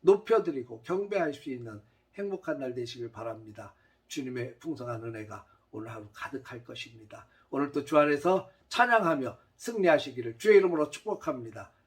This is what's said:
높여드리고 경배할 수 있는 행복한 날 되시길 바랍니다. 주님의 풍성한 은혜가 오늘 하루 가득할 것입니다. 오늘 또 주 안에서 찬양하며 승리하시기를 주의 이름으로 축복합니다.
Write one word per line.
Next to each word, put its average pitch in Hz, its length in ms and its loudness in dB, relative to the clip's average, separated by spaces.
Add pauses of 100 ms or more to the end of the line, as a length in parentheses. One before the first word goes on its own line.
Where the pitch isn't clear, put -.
높여드리고 165 840 2
경배할 185 520 -2
수 - 160 -12
있는 117 300 -10 (340)
행복한 190 440 -6
날 127 160 -6
되시길 120 380 -8
바랍니다. 110 600 -14 (340)
주님의 127 500 -6
풍성한 120 460 -8
은혜가 107 420 -12 (260)
오늘 110 180 -12
하루 110 220 -14
가득할 127 520 -12
것입니다. 113 640 -16 (240)
오늘 143 220 -2
또 143 120 -2
주 151 140 4
안에서 147 520 4 (180)
찬양하며 175 720 2 (180)
승리하시기를 147 840 2
주의 208 200 8
이름으로 165 320 4
축복합니다. 123 840 -8 (140)